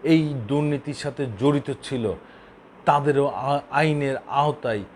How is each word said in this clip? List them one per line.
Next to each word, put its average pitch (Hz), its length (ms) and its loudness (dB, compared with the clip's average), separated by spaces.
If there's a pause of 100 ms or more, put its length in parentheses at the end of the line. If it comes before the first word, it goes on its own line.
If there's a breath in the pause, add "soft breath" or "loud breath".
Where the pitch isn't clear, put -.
এই 156 300 4 (140)
দুর্নীতির 147 460 -2
সাথে 143 320 -6 (140)
জড়িত 139 340 2 (100)
ছিল, 113 300 -2 (720 loud breath)
তাদেরও 143 420 4
আ-, 131 320 -2 (120)
আইনের 147 440 2 (120)
আওতায় 131 560 0 (120)